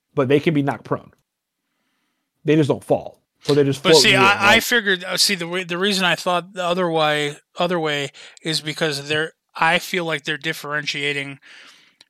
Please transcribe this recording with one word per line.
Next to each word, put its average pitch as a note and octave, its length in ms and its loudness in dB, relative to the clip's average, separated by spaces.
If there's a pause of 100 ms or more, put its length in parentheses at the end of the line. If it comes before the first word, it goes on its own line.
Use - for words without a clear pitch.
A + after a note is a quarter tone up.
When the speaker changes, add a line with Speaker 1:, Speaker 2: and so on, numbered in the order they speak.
(160)
Speaker 1:
But C#3 120 2
they C#3+ 120 4
can D#3 160 0
be C#3+ 80 0
knocked B2+ 220 -6
prone. - 260 -8 (1300)
They D3+ 100 4
just D3+ 140 4
don't A#2 140 -2
fall. - 380 -4 (200)
So D3 120 0
they C#3+ 100 6
just C#3 200 -2
Speaker 2:
But F#3 80 4
Speaker 1:
float D#3 100 8
Speaker 2:
see, G3+ 140 4
Speaker 1:
in G3 40 4
the F#3+ 60 6
air, G3 80 6
Speaker 2:
I, G#3+ 40 -4
I G3+ 160 4
Speaker 1:
right? A3+ 100 4
Speaker 2:
figured, G3 400 0
uh, F#3 140 -6
see, G3+ 180 0
the E3+ 120 -6
way, F3+ 160 -4
the F3 140 -6
reason F#3+ 260 0
I E3+ 120 2
thought F3+ 380 -4
the F#3 100 -6
other F3 260 0
way, D3+ 460 0 (240)
other F3 200 -2
way C#3+ 300 -4 (320)
is D#3+ 180 -4
because C#3+ 480 -6
they're, D3+ 260 -4 (200)
I E3 240 2
feel F3 260 -6
like D#3 200 -4
they're D#3 120 -6
differentiating C#3+ 1000 -6 (720)